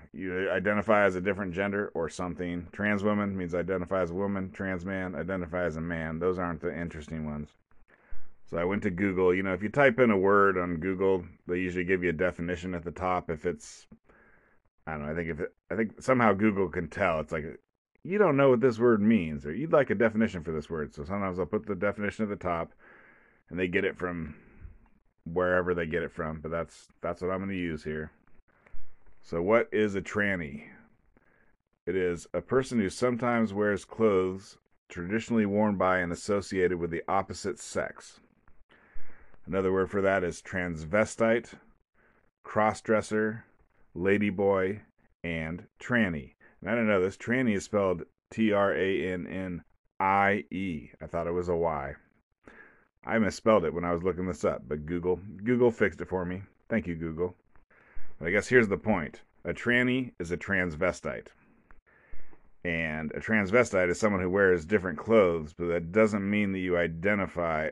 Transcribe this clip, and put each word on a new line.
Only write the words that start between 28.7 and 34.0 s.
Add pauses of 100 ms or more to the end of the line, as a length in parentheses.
So
what
is
a
tranny? (1200)
It
is
a
person
who
sometimes
wears
clothes (320)